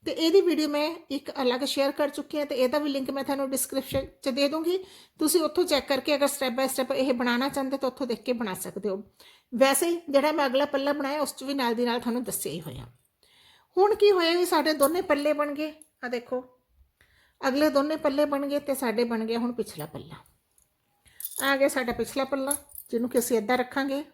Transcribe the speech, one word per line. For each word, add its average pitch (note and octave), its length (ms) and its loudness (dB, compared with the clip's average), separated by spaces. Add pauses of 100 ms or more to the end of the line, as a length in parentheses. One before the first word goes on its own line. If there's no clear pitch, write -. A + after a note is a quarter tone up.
ਤੇ E4 60 -4
ਇਹਦੀ E4 300 6
ਵੀਡੀਓ D#4 280 2
ਮੈਂ D4+ 260 0 (160)
ਇੱਕ C#4 200 -6 (120)
ਅਲੱਗ B3 180 0
ਸ਼ੇਅਰ C#4 320 0
ਕਰ C#4+ 160 0
ਚੁੱਕੀ D4 300 -6
ਹਾਂ C#4+ 80 -2
ਤੇ D4 80 -6
ਇਹਦਾ B3+ 240 2
ਵੀ D4 120 -2
ਲਿੰਕ C4+ 200 -4
ਮੈਂ C#4 140 -4
ਤੁਹਾਨੂੰ C#4 260 -2
ਡਿਸਕ੍ਰਿਪਸ਼ਨ C4+ 560 -4 (160)
'ਚ - 60 -2
ਦੇ C#4 200 2
ਦੂੰਗੀ। E4 300 0 (400)
ਤੁਸੀਂ D#4 220 4
ਉੱਥੋਂ D#4 240 2
ਚੈੱਕ C4+ 240 0
ਕਰਕੇ C#4 260 2
ਅਗਰ C#4 120 2
step B3+ 300 -2
by C4+ 160 0
step C4 220 -2
ਇਹ C4 200 0
ਬਣਾਉਣਾ A#3+ 340 0
ਚਾਹੁੰਦੇ C4+ 280 -4
ਤਾਂ C4+ 120 -2
ਉੱਥੋਂ B3+ 180 -6
ਦੇਖ A#3 160 -6
ਕੇ B3+ 100 -2
ਬਣਾ A#3 220 -2
ਸਕਦੇ F#3 340 -6
ਹੋ। G3 140 -4 (520)
ਵੈਸੇ C4+ 340 4
ਹੀ E4+ 120 -2 (100)
ਜਿਹੜਾ C#4 220 4
ਮੈਂ D4+ 140 2
ਅਗਲਾ C4+ 180 2
ਪੱਲਾ C#4 280 -2
ਬਣਾਇਆ, C#4+ 280 -2
ਉਸ - 160 -4
'ਚ C4 80 -12
ਵੀ C#4 100 -4
ਨਾਲ B3 200 0
ਦੀ A#3+ 100 0
ਨਾਲ A#3 160 0
ਤੁਹਾਨੂੰ A#3+ 240 -2
ਦੱਸਿਆ - 280 -6
ਹੀ E3+ 80 -8
ਹੋਇਆ। C#3 260 -12 (920)
ਹੁਣ G4+ 160 6
ਕੀ G#4 160 6
ਹੋਇਆ E4+ 220 4
ਵੀ F4 120 4
ਸਾਡੇ D#4 280 2
ਦੋਨੇ D4+ 280 2
ਪੱਲੇ D4 320 2
ਬਣ D4 220 -2
ਗਏ, D4+ 180 -6 (320)
ਆ B3 40 -8
ਦੇਖੋ, B3+ 520 -8 (880)
ਅਗਲੇ D4 220 4
ਦੋਨੇ C#4+ 260 2
ਪੱਲੇ D4 280 2
ਬਣ C#4+ 220 -2
ਗਏ C#4+ 120 0
ਤੇ C#4+ 160 -2
ਸਾਡੇ A#3+ 300 0
ਬਣ A3+ 200 -2
ਗਿਆ A3+ 140 -2
ਹੁਣ A#3+ 140 -2
ਪਿਛਲਾ F3+ 340 -6
ਪੱਲਾ। D3+ 300 -14 (1300)
ਆ C#4 140 2
ਗਿਆ C4+ 120 4
ਸਾਡਾ B3 240 -2
ਪਿਛਲਾ B3 320 -2
ਪੱਲਾ, C#4 320 -2 (340)
ਜਿਹਨੂੰ A#3+ 200 -2
ਕਿ B3+ 80 2
ਅਸੀਂ A#3 180 0
ਏਦਾਂ A3+ 220 0
ਰੱਖਾਂਗੇ। C4+ 560 -2